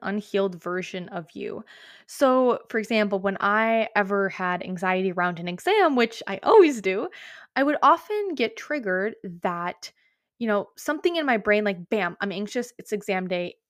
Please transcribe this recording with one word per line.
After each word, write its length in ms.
unhealed 600
version 460
of 240
you. 320
So, 600
for 100
example, 420
when 200
I 560
ever 320
had 340
anxiety 520
around 260
an 80
exam, 480
which 320
I 160
always 380
do, 260
I 80
would 180
often 540
get 220
triggered 580
that, 500
you 100
know, 280
something 400
in 100
my 120
brain, 260
like, 260
bam, 300
I'm 140
anxious, 440
it's 140
exam 380
day, 260